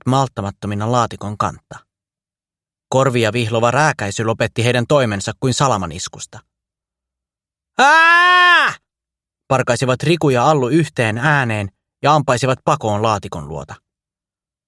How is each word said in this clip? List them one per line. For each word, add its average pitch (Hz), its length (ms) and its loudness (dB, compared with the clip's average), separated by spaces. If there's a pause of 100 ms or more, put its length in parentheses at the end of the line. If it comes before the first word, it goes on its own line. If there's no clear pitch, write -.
malttamattomina 107 840 -2
laatikon 107 460 -2
kantta. - 480 -8 (1040)
Korvia 123 440 0
vihlova 117 380 0
rääkäisy 123 520 -2
lopetti 113 400 -2
heidän 120 240 0
toimensa 113 520 0
kuin 131 140 -2
salamaniskusta. 98 840 -4 (1400)
"Ää!", 339 960 4 (760)
parkaisivat 127 560 0
Riku 156 260 0
ja 123 200 2
Allu 135 200 2
yhteen 123 480 0
ääneen 120 520 -2 (340)
ja 139 120 4
ampaisivat 131 500 0
pakoon 110 360 -2
laatikon 98 480 -4
luota. 76 260 -12 (920)